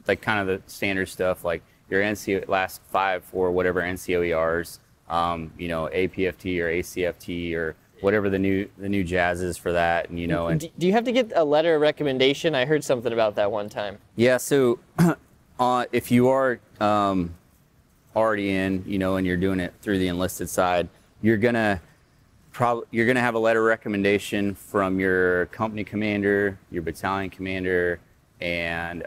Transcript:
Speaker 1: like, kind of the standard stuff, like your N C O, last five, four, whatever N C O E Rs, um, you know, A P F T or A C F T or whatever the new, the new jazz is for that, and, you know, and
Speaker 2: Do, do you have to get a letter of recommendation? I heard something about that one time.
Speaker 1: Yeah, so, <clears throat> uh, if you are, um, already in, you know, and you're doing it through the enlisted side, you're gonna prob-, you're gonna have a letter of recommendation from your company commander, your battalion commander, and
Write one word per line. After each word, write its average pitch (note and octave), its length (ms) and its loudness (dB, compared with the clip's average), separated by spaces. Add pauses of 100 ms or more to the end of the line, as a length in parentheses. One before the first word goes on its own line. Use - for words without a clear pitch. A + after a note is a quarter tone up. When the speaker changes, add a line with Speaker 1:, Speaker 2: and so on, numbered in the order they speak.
Speaker 1:
like, G2 140 0
kind A2 180 0
of F#2+ 80 -2
the F#2+ 240 -4
standard F#2+ 360 -2
stuff, F#2 360 -2
like E2+ 200 -4 (260)
your G2 140 2
N G#2 120 -2
C G2 220 -2
O, F#2 100 -6
last F#2+ 340 -2 (100)
five, F#2 320 0
four, F#2 280 -2
whatever F2+ 300 2
N F2+ 160 -4
C F2+ 180 -4
O F2 60 2
E F2 120 0
Rs, E2 460 -2 (300)
um, E2+ 480 -2
you F2 100 -8
know, D#2+ 240 -4
A F#2 180 0
P F#2 180 -2
F E2+ 100 -6
T F2+ 240 -4
or E2+ 80 -2
A F2 140 -2
C F2+ 220 -6
F E2+ 120 -4
T F2 380 -6
or D#2+ 200 -4 (260)
whatever G2+ 300 2
the F#2+ 80 0
new, G2 280 0 (120)
the G2 100 -8
new G2+ 140 0
jazz F2+ 380 0
is F2+ 160 -4
for F2+ 160 -4
that, E2+ 360 0
and, E2+ 100 -8
you E2+ 60 -4
know, E2+ 220 -2
and E2 140 -2
Speaker 2:
Do, E3+ 60 -10 (120)
do E3+ 80 0
you F#3+ 60 4
have A#3 100 2
to B3+ 80 -2
get A3+ 240 0
a E3+ 80 4
letter D#3 320 2
of D3 60 2
recommendation? C#3+ 720 2
I B2+ 100 2
heard D3 180 0
something A#2+ 300 -2
about A2 220 2
that G#2 160 2
one G#2 180 -4
time. G#2 300 -8 (160)
Speaker 1:
Yeah, B2 220 4
so, B2+ 420 2 (180)
<clears throat> - 600 0
uh, B2 320 0
if A#2+ 180 0
you B2 180 6
are, C3 320 2 (200)
um, G2 560 2 (800)
already G#2+ 400 2
in, F#2+ 320 0
you G2+ 100 -4
know, F#2+ 200 0
and F#2 100 0
you're F2+ 100 0
doing F#2+ 220 0
it F2 120 -4 (120)
through G2 160 0
the F#2 80 0
enlisted F2+ 420 -4
side, F2+ 400 0 (320)
you're A2 160 4
gonna A2 420 0 (720)
prob-, A#2+ 380 0
you're A2+ 160 0
gonna B2 160 2
have A#2+ 140 0
a A2+ 40 0
letter A2+ 200 4
of A2+ 80 4
recommendation G2+ 880 0
from F#2+ 440 -2
your F#2 480 2
company A2 360 -6
commander, G2+ 760 0 (140)
your F2+ 100 -6
battalion F#2+ 480 -4
commander, F#2 680 -2 (420)
and E2+ 640 -4